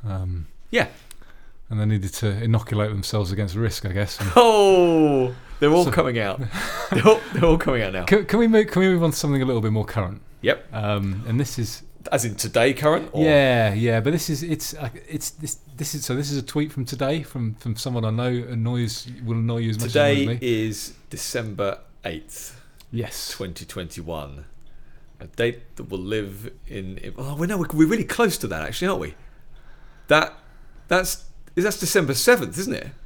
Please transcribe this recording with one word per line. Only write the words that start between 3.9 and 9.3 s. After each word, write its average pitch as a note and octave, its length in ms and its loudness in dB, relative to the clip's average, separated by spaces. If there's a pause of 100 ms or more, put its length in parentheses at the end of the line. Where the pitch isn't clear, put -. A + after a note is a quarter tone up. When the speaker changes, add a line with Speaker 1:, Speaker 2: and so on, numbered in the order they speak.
Speaker 1:
guess. G2+ 260 -2
And G2 160 -2
Speaker 2:
Oh, F3 960 6 (260)
they're D3 120 6
all E3+ 140 6
Speaker 1:
So C3+ 60 2
Speaker 2:
coming B2+ 280 2
out. G2+ 220 -2 (240)
Speaker 1:
<laughs> - 260 -6
Speaker 2:
They're F#3+ 160 4
all, A3 120 8 (140)
they're - 120 2
all E3 120 6
coming C3 240 0
out F#2+ 120 -2
now. F#2 100 -2
Speaker 1:
Can, G3+ 220 4
can G3+ 120 2
we A#3 100 6
move, A3 200 6
can F3+ 140 2
we F#3+ 80 6
move F3 140 4
on E3 80 4
to - 60 -2
something C#3+ 240 0